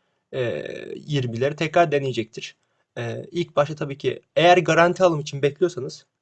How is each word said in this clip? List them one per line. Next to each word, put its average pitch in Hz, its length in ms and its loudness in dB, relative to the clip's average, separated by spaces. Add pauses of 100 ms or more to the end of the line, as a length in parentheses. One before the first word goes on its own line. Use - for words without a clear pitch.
(320)
e, 131 80 -4 (560)
yirmileri 131 600 -2
tekrar 160 360 2
deneyecektir. 131 640 -4 (420)
E, 120 320 -8
ilk 170 260 -6
başta 147 180 2
tabii 143 240 -8
ki - 240 -4 (140)
eğer 175 220 6
garanti 170 460 4
alım 165 160 2
için 139 220 -10
bekliyorsanız, 143 640 -2 (160)